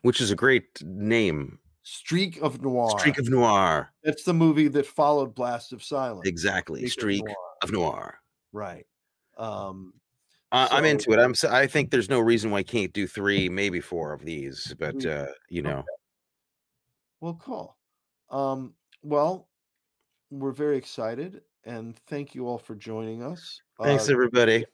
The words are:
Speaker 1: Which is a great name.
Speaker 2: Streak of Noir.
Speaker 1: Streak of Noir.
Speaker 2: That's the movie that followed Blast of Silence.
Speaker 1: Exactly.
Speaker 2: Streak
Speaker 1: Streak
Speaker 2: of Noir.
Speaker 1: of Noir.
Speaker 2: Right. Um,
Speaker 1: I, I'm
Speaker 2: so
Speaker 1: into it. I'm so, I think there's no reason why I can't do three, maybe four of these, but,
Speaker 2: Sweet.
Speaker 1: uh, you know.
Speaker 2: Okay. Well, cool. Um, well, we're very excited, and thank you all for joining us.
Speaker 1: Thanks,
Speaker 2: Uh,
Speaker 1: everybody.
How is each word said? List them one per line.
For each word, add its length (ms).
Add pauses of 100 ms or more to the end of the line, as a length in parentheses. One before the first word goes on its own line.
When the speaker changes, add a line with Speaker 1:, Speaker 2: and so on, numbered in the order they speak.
Speaker 1:
Which 200
is 100
a 40
great 480
name. 760 (240)
Speaker 2:
Streak 580
of 200
Noir. 380
Speaker 1:
Streak 200
of 100
Noir. 640 (120)
Speaker 2:
That's 200
the 100
movie 360
that 180
followed 480
Blast 380
of 100
Silence. 440
Speaker 1:
Exactly. 600
Speaker 2:
Streak 40
Speaker 1:
Streak 300
Speaker 2:
of 60
Noir. 80 (260)
Speaker 1:
of 100
Noir. 480 (320)
Speaker 2:
Right. 340 (520)
Um, 560 (580)
Speaker 1:
I, 200
I'm 120
Speaker 2:
so 60
Speaker 1:
into 220
it. 80
I'm 160
so, 160
I 160
think 240
there's 180
no 100
reason 320
why 80
I 40
can't 300
do 140
three, 420
maybe 320
four 320
of 100
these, 560
but, 220
Speaker 2:
Sweet. 40
Speaker 1:
uh, 220 (220)
you 120
know. 180
Speaker 2:
Okay. 80 (1300)
Well, 200
cool. 360 (520)
Um, 440 (280)
well, 480 (800)
we're 240
very 240
excited, 640 (240)
and 320 (100)
thank 280
you 120
all 100
for 180
joining 480
us. 380 (200)
Speaker 1:
Thanks, 280
Speaker 2:
Uh, 40
Speaker 1:
everybody. 600